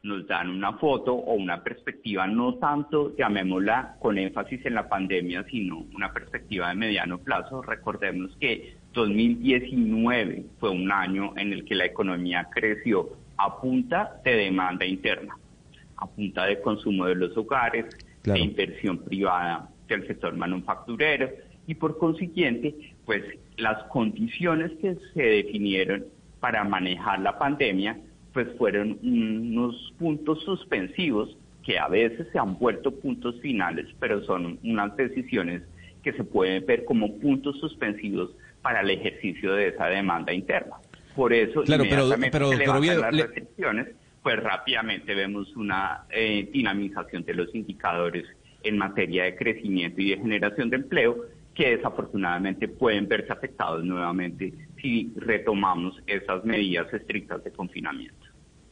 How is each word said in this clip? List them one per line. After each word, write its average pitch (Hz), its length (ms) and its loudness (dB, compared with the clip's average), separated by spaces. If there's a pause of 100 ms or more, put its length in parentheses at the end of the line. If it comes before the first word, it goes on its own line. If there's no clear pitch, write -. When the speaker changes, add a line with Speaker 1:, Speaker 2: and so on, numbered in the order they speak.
Speaker 1:
nos 101 280 -6
dan 87 200 -2
una 98 260 -2
foto 131 380 2
o 117 220 0
una 90 300 -2
perspectiva, 113 600 -4
no 120 280 2
tanto, 147 640 0
llamémosla 104 800 2
con 107 180 2
énfasis 101 480 -4
en 123 100 -2
la 104 140 -2
pandemia, 92 640 0
sino 90 420 -4
una 98 200 -6
perspectiva - 560 -6
de 90 80 -2
mediano 92 420 0
plazo. 127 440 -4
Recordemos 98 760 -4
que - 380 -4 (180)
dos 113 140 2
mil 117 340 4
diecinueve 120 1000 2 (160)
fue 107 100 0
un 92 220 0
año 98 440 0
en 101 160 -2
el 95 120 -6
que 107 100 -2
la 92 120 2
economía 90 680 -2
creció 107 560 2 (280)
a 98 220 0
punta 127 640 0
de 123 120 4
demanda 92 500 2
interna, 95 500 -2 (600)
a 98 100 -6
punta 95 400 -2
de 101 140 2
consumo 104 460 0
de 90 100 2
los 90 200 0
hogares, 117 500 0 (360)
Speaker 2:
Claro. 101 160 2
Speaker 1:
de 87 80 2
inversión 90 520 -2
privada 90 680 0 (200)
del 101 180 -2
sector 85 300 -4
manufacturero, 107 920 0 (380)
y 160 80 -4
por 156 240 -2
consiguiente, 160 760 0 (300)
pues 104 200 0 (320)
las 110 280 0
condiciones 156 840 0 (100)
que 185 160 -2 (160)
se 156 100 0
definieron 101 800 2 (360)
para 113 240 0
manejar 92 540 0
la 98 180 0
pandemia, 117 640 0 (340)
pues 120 160 0 (100)
fueron 104 440 2
unos 117 960 0
puntos 156 460 0
suspensivos 131 920 -2 (280)
que 92 140 0
a 73 100 0
veces 113 420 2
se - 80 -2
han 95 200 0
vuelto 120 340 2
puntos 120 480 -4
finales, 90 460 -2 (120)
pero 107 260 0
son 87 380 -2
unas 104 340 0
decisiones 110 640 -2 (400)
que 143 100 -2
se - 120 -4
pueden 92 420 2
ver 117 180 2
como 107 340 2
puntos 139 400 0
suspensivos 101 720 -4 (320)
para 117 180 2
el 98 100 2
ejercicio 95 640 0
de 101 140 4
esa 82 180 0
demanda 87 460 2
interna. - 440 -2 (400)
Por 123 160 6
eso, 117 300 4
Speaker 2:
Claro, 147 220 6
pero, 139 200 4
Speaker 1:
inmediatamente 131 260 4
Speaker 2:
pero, 143 200 4
Speaker 1:
se 131 60 4
Speaker 2:
doctor 135 100 4
Speaker 1:
levantan 139 120 4
Speaker 2:
Oviedo, 165 240 4
Speaker 1:
las 117 120 2
Speaker 2:
le 156 120 6
Speaker 1:
restricciones, 113 600 -4 (340)
pues 123 180 2
rápidamente 101 760 -2
vemos 98 400 -4
una, 98 540 -2
eh, 107 420 0
dinamización 98 720 -2
de 87 100 -4
los 87 200 -2
indicadores 87 680 -2 (380)
en 107 160 0
materia 92 460 0
de 92 100 0
crecimiento 98 680 -2
y 98 100 2
de 92 80 0
generación 107 520 0
de 127 60 0
empleo, 131 400 2 (380)
que 127 220 4
desafortunadamente 95 920 -2
pueden 104 400 2
verse 107 240 0
afectados 85 520 -4
nuevamente 90 720 -2 (260)
si 117 360 0
retomamos 98 880 0
esas 92 380 -2
medidas 98 500 0
estrictas 92 480 -6
de - 80 -8
confinamiento. 78 640 -8 (580)